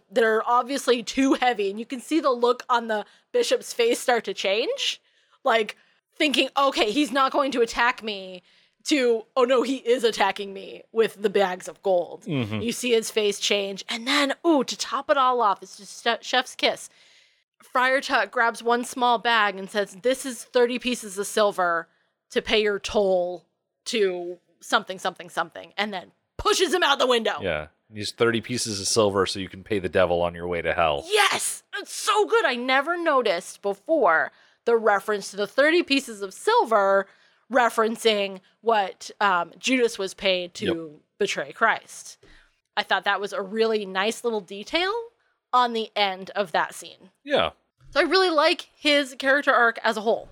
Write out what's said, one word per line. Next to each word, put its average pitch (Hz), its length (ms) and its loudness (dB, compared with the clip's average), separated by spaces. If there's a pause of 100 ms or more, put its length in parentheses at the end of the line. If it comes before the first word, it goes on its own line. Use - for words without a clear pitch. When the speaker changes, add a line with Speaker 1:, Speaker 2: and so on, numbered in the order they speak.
(120)
Speaker 1:
that 226 120 2
are 220 220 4
obviously 247 580 2
too 269 320 2
heavy. 240 340 0
And 202 100 -6
you 233 60 -10
can 247 160 -10
see 311 180 -2
the 277 120 2
look 240 380 2
on 233 180 0
the 214 180 -2 (260)
bishop's 233 420 0
face 240 260 2
start 233 260 0
to 190 80 -6
change. 220 640 -2 (440)
Like, 226 340 0 (400)
thinking, 262 400 2
"Okay, 277 340 2
he's 269 220 0
not 269 180 2
going 277 200 0
to 240 100 0
attack 240 420 0
me," 190 380 -10 (440)
to, 240 400 2 (120)
"Oh 254 80 4
no, 254 160 4
he 262 160 -2
is 233 260 0
attacking 202 500 0
me 196 380 -16
with 202 300 0
the 208 80 0
bags 185 400 0
of 156 120 -18
gold." 185 440 0
Speaker 2:
Mm-hmm. 117 360 -2
Speaker 1:
You 233 120 -2
see 247 180 -4
his 226 180 2
face 208 300 -2
change. 196 480 -4
And 233 180 -8
then, 277 280 0 (120)
ooh, 302 200 4
to 208 120 -8
top - 320 -4
it 294 80 2
all 254 240 2
off, 196 220 2
it's - 140 -20
just - 260 -18
che-, 233 180 0
chef's - 340 -2
kiss. - 340 -2 (720)
Friar 262 380 0
Tuck 233 300 0
grabs 233 300 0
one 240 220 0
small 247 340 0
bag 214 380 2
and 190 140 -12
says, 196 320 -4
"This 262 240 0
is 247 180 -10
thirty 247 360 2
pieces 220 380 -6
of 202 100 -4
silver 180 600 0 (440)
to 220 100 -2
pay 220 200 0
your 208 180 -2
toll 180 640 0 (400)
to 180 540 -2 (200)
something, 196 400 -4
something, 175 300 -8
something," 170 480 -8
and 208 160 -4
then 180 180 -12 (260)
pushes 359 360 0
him 359 100 0
out 277 160 2
the 254 80 2
window. 220 340 0
Speaker 2:
Yeah. 78 260 -2 (220)
"These 104 240 -10
thirty 117 280 2
pieces 113 380 -6
of 95 80 -6
silver 101 400 4
so - 120 -6
you 92 100 -8
can 95 140 -16
pay 107 140 -2
the 90 120 -4
devil 87 340 2
on 87 100 -2
your 87 140 -8
way 87 160 -2
to 80 100 0
hell." 78 380 2
Speaker 1:
Yes! - 500 0 (160)
It's 392 160 -12
so 415 320 0
good! 440 200 2
I 262 100 -2
never 269 420 0
noticed 254 640 0
before 196 680 2 (340)
the 233 100 4
reference 208 540 0
to 190 80 -14
the 202 100 -2
thirty 311 360 4
pieces 226 400 -2
of 190 100 -10
silver 214 720 2 (460)
referencing 220 880 2 (220)
what, 208 500 0 (100)
um, 175 380 2
Judas 240 380 0
was 190 160 -6
paid 180 420 -2
to - 100 -8
Speaker 2:
Yep. 165 240 -4 (300)
Speaker 1:
betray 156 340 -4
Christ. - 640 -2 (580)
I 208 80 -2
thought 190 220 0
that 196 160 0
was 202 120 -6
a 190 80 -6
really 214 440 0
nice 190 380 -4
little 220 180 -4
detail 214 500 -4 (640)
on 247 200 2
the 220 220 -6
end 190 400 -2
of 190 160 -4
that 165 220 -2
scene. - 380 -20 (120)
Speaker 2:
Yeah. 254 280 0 (400)
Speaker 1:
So 269 100 2
I - 20 4
really 370 280 2
like 320 440 2
his 285 420 0
character 269 360 2
arc 233 300 2
as 220 120 0
a 214 60 -6
whole. 208 300 -2